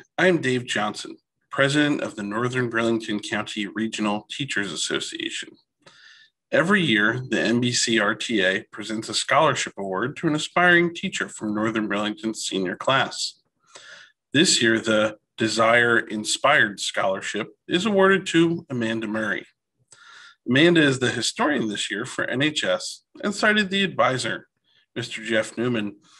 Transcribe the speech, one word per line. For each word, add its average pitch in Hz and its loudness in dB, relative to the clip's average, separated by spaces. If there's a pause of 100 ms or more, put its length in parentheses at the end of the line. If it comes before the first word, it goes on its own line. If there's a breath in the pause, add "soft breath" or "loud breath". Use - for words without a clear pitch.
(160)
I 175 4
am 170 4
Dave 127 0
Johnson, 107 -6 (340)
president 143 2
of 107 -6
the 107 -8
Northern 120 -2
Burlington 113 0
County 104 -4
Regional 107 -4
Teachers 101 -6
Association. - -6 (1000 soft breath)
Every 180 4
year, 117 2
the 98 0
N 113 2
B 120 0
C 113 0
R 107 2
T 107 -2
A 92 0
presents 110 -10
a 110 -8
scholarship 139 2
award 98 -4
to 170 -2
an 151 0
aspiring 175 4
teacher - -6
from 107 -6
Northern 107 0
Burlington's 104 -4
senior 95 -4
class. - -2 (920 loud breath)
This 156 4
year, 113 4
the 107 0 (180)
Desire 113 4
Inspired 110 0
Scholarship 101 -4 (180)
is 185 0
awarded 190 4
to 170 2
Amanda 113 -2
Murray. 107 -4 (1000 loud breath)
Amanda 160 6
is 131 4
the 123 0
historian 123 -2
this - -6
year 107 -6
for - -6
N 123 -4
H 151 0
S - -2 (200)
and 202 -2
cited 214 2
the 196 0
advisor, 127 0 (460)
Mister 117 -8
Jeff 110 -2
Newman, 113 -2 (240 soft breath)